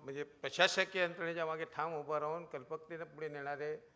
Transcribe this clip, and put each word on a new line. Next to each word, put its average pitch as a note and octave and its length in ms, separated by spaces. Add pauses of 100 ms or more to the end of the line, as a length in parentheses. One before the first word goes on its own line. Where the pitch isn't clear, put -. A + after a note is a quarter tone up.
म्हणजे C#3 200
प्रशासकीय F#3 800
यंत्रणेच्या E3+ 440
मागे D#3+ 200
ठाम D#3+ 320
उभं D3 200
राहून D#3 260
कल्पकतेनं D#3+ 600
पुढे D#3 240
नेणारे C#3+ 480 (200)